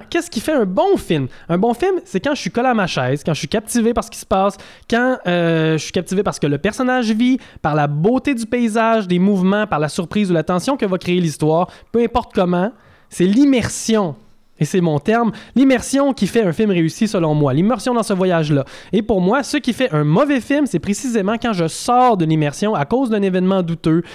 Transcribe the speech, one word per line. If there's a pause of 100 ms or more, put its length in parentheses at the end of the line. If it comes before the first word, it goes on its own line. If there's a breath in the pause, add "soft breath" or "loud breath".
qu'est-ce
qui
fait
un
bon
film ? (220 loud breath)
Un
bon
film,
c'est
quand
je
suis
collé
à
ma
chaise,
quand
je
suis
captivé
par
ce
qui
se
passe, (320 loud breath)
quand, (100)
euh,
je
suis
captivé
par
ce
que
le
personnage
vit, (240 loud breath)
par
la
beauté
du
paysage,
des
mouvements,
par
la
surprise
ou
la
tension
que
va
créer
l'histoire, (220 loud breath)
peu
importe
comment, (380 soft breath)
c'est
l'immersion. (420)
Et
c'est
mon
terme, (220 loud breath)
l'immersion
qui
fait
un
film
réussi
selon
moi,
l'immersion
dans
ce
voyage-là. (300 loud breath)
Et
pour
moi,
ce
qui
fait
un
mauvais
film,
c'est
précisément
quand
je
sors
de
l'immersion
à
cause
d'un
événement
douteux, (120)